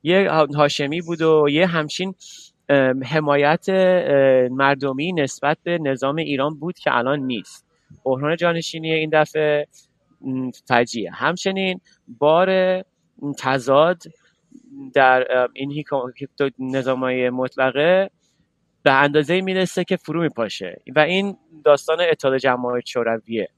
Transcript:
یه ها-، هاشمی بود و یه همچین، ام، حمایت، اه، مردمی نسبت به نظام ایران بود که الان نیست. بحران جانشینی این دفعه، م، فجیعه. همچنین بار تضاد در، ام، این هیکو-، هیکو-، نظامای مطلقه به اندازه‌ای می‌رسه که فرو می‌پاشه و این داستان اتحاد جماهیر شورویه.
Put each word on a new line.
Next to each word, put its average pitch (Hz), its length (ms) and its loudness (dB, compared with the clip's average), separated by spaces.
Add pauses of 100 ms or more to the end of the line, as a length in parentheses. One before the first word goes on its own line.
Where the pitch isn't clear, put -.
یه 185 280 2
ها-، 151 240 2
هاشمی 147 460 0
بود 165 200 -6
و 156 280 4
یه 165 180 2
همچین، 170 480 -4 (540)
ام، 131 340 2
حمایت، 143 640 0
اه، 139 760 4
مردمی 139 680 0
نسبت 147 500 -2
به 175 140 -4
نظام 135 380 -2
ایران 147 440 -4
بود 170 200 -10
که 131 180 0
الان 131 220 -2
نیست. 127 460 -8 (380)
بحران 139 320 -2
جانشینی 165 560 -4
این 156 220 -2
دفعه، 151 540 0 (540)
م، 131 280 -6 (180)
فجیعه. 120 440 0
همچنین 185 680 -4 (380)
بار 185 600 2 (580)
تضاد 135 640 2 (920)
در، 127 440 4
ام، 123 160 0
این 139 180 -8
هیکو-، 143 440 -6
هیکو-، 139 440 -6
نظامای 131 720 -2
مطلقه 131 800 0 (760)
به 143 80 6
اندازه‌ای 143 500 4
می‌رسه 185 420 -2
که 180 140 -2
فرو 160 240 -6
می‌پاشه 104 600 -6 (140)
و 151 40 4
این 185 380 0 (280)
داستان 156 360 2
اتحاد 147 360 0
جماهیر 123 480 -2
شورویه. 113 720 -4